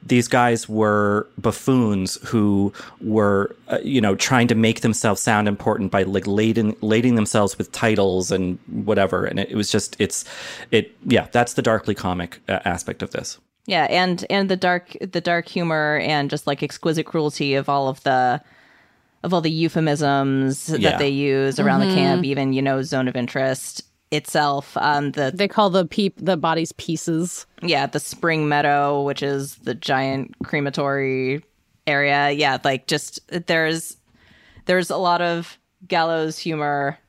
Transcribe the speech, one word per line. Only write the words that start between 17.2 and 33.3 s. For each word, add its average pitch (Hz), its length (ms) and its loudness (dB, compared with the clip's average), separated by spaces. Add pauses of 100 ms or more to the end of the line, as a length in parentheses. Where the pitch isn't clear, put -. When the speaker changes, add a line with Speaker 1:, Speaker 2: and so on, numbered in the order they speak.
Speaker 2:
of 135 140 -2
all 139 200 0
of 131 160 -8
the, 127 360 2 (840)
of 175 120 -2
all 170 80 2
the 160 80 0
euphemisms 143 1200 0
Speaker 1:
Yeah. 147 220 2
Speaker 2:
that - 60 -2
they 143 120 0
use 135 500 0
around 135 220 2
Speaker 3:
Mm-hmm. 196 80 2
Speaker 2:
the 185 60 2
camp, 139 280 2
even, 135 300 0
you 135 80 0
know, 135 180 0
Zone 131 260 -2
of 127 100 -4
Interest 131 680 -4 (300)
itself. 147 640 -2
Um, 143 360 0
the 139 200 0
Speaker 3:
They 190 140 -2
call 202 240 2
the 180 160 2
peop-, 196 300 -2
the 175 200 0
bodies 165 360 0
pieces. 165 760 -4 (160)
Speaker 2:
Yeah, 147 240 0
the 143 140 -4
Spring 156 480 -2
Meadow, 143 560 2
which 143 180 -4
is 139 360 -4
the - 160 -6
giant 135 680 -4
crematory 139 1040 -2 (420)
area. 143 460 2
Yeah, 143 320 0
like, 135 240 0
just, - 320 -4 (260)